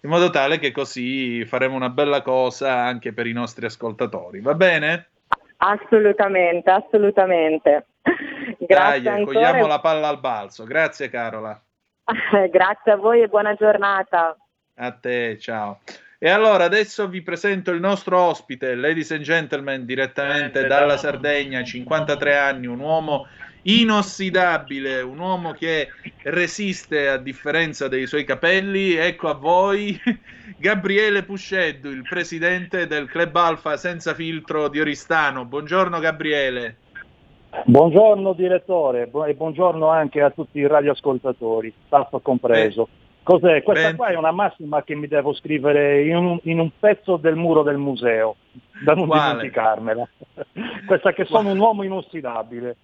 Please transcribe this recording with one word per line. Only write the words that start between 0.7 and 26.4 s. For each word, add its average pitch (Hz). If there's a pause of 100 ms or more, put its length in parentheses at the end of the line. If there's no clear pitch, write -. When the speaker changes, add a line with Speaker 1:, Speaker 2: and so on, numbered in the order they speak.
Speaker 1:
così 127
faremo 131
una 127
bella 143
cosa 127
anche 120
per 117
i 117
nostri 120
ascoltatori, 104
va 135
bene? 165 (500)
Speaker 2:
Assolutamente, 196
assolutamente. 185 (760)
Grazie -
Speaker 1:
Dai, 208
Speaker 2:
ancora. 208
Speaker 1:
cogliamo 233
la 151
palla 156
al 143
balzo. 113
Grazie 139
Carola. 110 (460)
Speaker 2:
<laughs> 202
Grazie 190
a 208
voi 226
e 226
buona 208
giornata. 202 (380)
Speaker 1:
A 120
te, 117
ciao. 104 (400)
E 160
allora 208
adesso 202
vi 185
presento 185
il 170
nostro 190
ospite, 135
ladies 151
and 156
gentlemen, 139
direttamente 135
dalla 143
Sardegna, 139
cinquantatré 143
anni, 135
un 120
uomo 151 (380)
inossidabile, 180
un 127
uomo 175
che 160 (360)
resiste 170